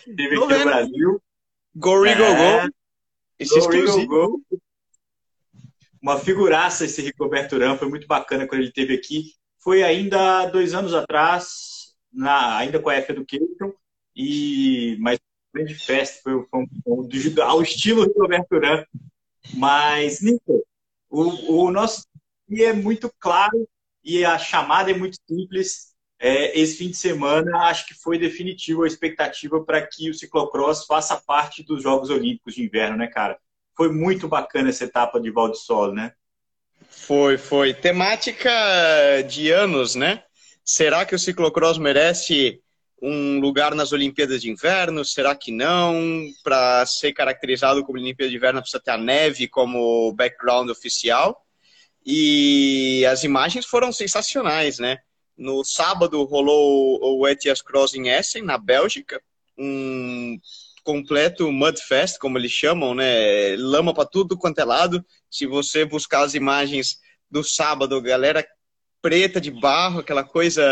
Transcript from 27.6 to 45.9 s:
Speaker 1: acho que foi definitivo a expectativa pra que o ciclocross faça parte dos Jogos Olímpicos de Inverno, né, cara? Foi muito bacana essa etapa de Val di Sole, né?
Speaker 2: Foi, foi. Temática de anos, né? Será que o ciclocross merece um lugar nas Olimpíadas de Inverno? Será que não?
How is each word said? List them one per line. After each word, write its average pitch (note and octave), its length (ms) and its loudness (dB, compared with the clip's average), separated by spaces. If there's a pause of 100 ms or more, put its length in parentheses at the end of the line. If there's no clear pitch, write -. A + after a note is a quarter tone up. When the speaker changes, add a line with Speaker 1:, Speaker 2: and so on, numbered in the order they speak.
Speaker 1:
acho E3+ 220 0
que - 80 -20
foi E3 240 -4
definitivo E3 680 -4
a - 20 2
expectativa D#3 760 -4
pra D#3 240 -2
que D#3+ 220 -10
o D#3 60 -6
ciclocross D3+ 720 -2
faça D#3 300 -2
parte D3 460 -4
dos D3 200 -6
Jogos C3+ 260 0
Olímpicos A#2+ 460 -4
de B2 80 -8
Inverno, G#2+ 340 -2
né, A#2 120 -4
cara? G#2 280 -4 (400)
Foi E3 160 2
muito E3+ 340 -2
bacana C#3 440 -2
essa A#2+ 140 -6
etapa A#2+ 360 -2
de A2+ 100 -6
Val A2 200 0
di A2 80 -8
Sole, G#2 360 -2
né? A2 180 -8 (760)
Speaker 2:
Foi, C#3+ 480 2
foi. C#3 380 0
Temática G3 760 -2 (800)
de D3+ 220 -2
anos, E3 440 2
né? E3 280 -2 (420)
Será D#3+ 400 2
que F#3+ 100 -6
o F3+ 40 0
ciclocross E3 580 0
merece D3 840 2 (420)
um C#3+ 360 -2
lugar C#3+ 340 0
nas D3 180 -2
Olimpíadas C#3 480 -2
de A#2 80 -8
Inverno? D#3+ 560 -2
Será C#3 300 -2
que C#3 160 -14
não? E3 760 0 (200)